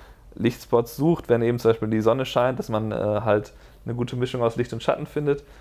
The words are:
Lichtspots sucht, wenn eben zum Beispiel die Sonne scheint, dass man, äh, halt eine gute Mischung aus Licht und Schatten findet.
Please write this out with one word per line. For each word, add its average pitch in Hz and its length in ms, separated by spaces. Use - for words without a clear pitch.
Lichtspots - 640
sucht, 156 340
wenn 117 100
eben 120 180
zum 113 120
Beispiel 110 180
die 110 140
Sonne 120 240
scheint, 127 320
dass 202 100
man, 107 240
äh, - 20
halt 104 300
eine 117 80
gute 120 220
Mischung 123 260
aus 113 140
Licht 123 180
und 113 80
Schatten 147 240
findet. 143 380